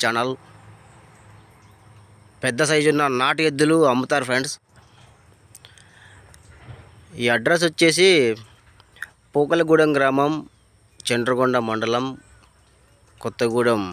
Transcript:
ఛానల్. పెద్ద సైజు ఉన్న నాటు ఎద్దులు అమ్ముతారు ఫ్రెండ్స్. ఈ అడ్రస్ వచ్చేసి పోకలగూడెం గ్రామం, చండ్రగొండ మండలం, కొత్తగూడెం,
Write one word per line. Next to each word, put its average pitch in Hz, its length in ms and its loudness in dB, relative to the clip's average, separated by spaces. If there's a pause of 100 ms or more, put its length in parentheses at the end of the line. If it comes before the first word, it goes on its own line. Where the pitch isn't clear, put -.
ఛానల్. 120 280 -2 (2000)
పెద్ద 127 280 -2
సైజు 151 220 2
ఉన్న 147 120 0 (180)
నాటు 147 260 0
ఎద్దులు 151 280 2 (140)
అమ్ముతారు 127 380 0
ఫ్రెండ్స్. 131 260 -2 (2750)
ఈ 120 120 0
అడ్రస్ 156 340 0
వచ్చేసి 165 400 2 (1300)
పోకలగూడెం 156 640 2
గ్రామం, 135 340 0 (760)
చండ్రగొండ 123 480 0 (120)
మండలం, 113 380 -2 (1120)
కొత్తగూడెం, 117 640 -2 (100)